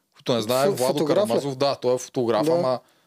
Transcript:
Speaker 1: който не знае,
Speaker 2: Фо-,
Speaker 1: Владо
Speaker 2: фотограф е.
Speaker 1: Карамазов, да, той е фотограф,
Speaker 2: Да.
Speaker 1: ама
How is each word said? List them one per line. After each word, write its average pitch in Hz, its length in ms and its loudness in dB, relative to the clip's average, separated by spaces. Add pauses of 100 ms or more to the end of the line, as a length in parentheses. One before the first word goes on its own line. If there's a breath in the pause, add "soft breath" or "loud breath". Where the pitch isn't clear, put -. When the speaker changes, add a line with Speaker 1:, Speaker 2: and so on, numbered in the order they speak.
(160)
Speaker 1:
който - 180 -4
не 113 80 0
знае, 127 240 0
Speaker 2:
Фо-, 143 40 2
Speaker 1:
Владо 127 220 0
Speaker 2:
фотограф 147 240 0
е. 208 100 2
Speaker 1:
Карамазов, 131 300 -2
да, 139 180 0
той 123 200 0
е 123 40 0
фотограф, 117 480 0
Speaker 2:
Да. 165 60 2
Speaker 1:
ама 131 280 0 (260 soft breath)